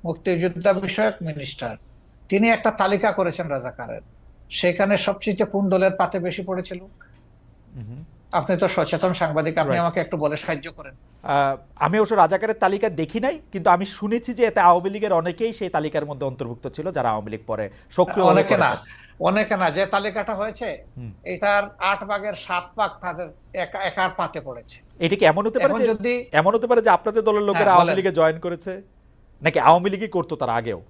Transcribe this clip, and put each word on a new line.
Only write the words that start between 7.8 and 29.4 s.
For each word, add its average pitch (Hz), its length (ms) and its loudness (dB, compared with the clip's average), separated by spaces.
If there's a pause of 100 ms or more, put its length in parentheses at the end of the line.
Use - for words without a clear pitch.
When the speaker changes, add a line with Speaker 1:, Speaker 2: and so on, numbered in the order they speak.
Speaker 1:
আপনি 175 260 0
তো 185 100 2
সচেতন 175 460 0
সাংবাদিক, 160 440 -2
আপনি 160 120 0
Speaker 2:
রাইট। 170 120 2
Speaker 1:
আমাকে 170 180 0
একটু 160 180 -4
বলে 151 200 -2
সাহায্য 156 340 -6
করেন। 135 240 -18 (280)
Speaker 2:
আহ, 139 340 0 (180)
আমি 165 240 2
অবশ্য 214 160 2
রাজাকারের 190 400 4
তালিকা 202 340 0
দেখি 156 300 -4
নাই, 294 200 -2 (120)
কিন্তু 185 180 0
আমি 180 160 4
শুনেছি 226 480 -6
যে 233 120 2
এতে 220 140 0
আওয়ামী 175 300 6
লীগের 202 240 -2
অনেকেই 175 400 0
সেই 190 160 -6
তালিকার 151 360 -2
মধ্যে 143 200 -8
অন্তর্ভুক্ত 123 420 -8
ছিল, 156 240 -8
যারা 123 180 -2
আওয়ামী 107 220 -4
লীগ 110 160 -8
পরে 107 220 -6 (220)
সক্রিয়ভাবে 180 380 2
Speaker 1:
অনেকে 190 280 4
না, 160 100 4
Speaker 2:
করেছেন। - 520 -8
Speaker 1:
অনেকে 202 380 0
না। 180 120 2
যে 180 160 0
তালিকাটা 202 500 -4
হয়েছে, 208 500 -8 (120)
Speaker 2:
হুম। 117 160 -14 (100)
Speaker 1:
এটার 202 400 0 (160)
আট 202 240 -2
ভাগের 202 300 -6
সাত 180 440 -6
ভাগ 208 140 0 (100)
তাদের 175 260 -8 (260)
একা-, 185 260 -6
একার 185 380 -2
পাতে 165 240 -6
পড়েছে। 127 400 -16 (180)
Speaker 2:
এটা 170 160 2
কি 196 100 2
এমন 180 220 4
হতে 233 120 -2
পারে 269 100 4
Speaker 1:
এখন 220 100 0
Speaker 2:
যে, 214 80 2
Speaker 1:
যদি 240 440 -2
Speaker 2:
এমন 175 240 4
হতে 233 120 0
পারে 233 140 4
যে 220 80 4
আপনাদের 208 340 2
দলের 208 180 2
লোকেরা 196 220 2
Speaker 1:
হ্যাঁ, 196 100 6
Speaker 2:
আওয়ামী 175 140 8
Speaker 1:
বলেন। 156 80 2
Speaker 2:
লীগে 190 160 0
জয়েন 160 280 2
করেছে, 180 420 -8 (600)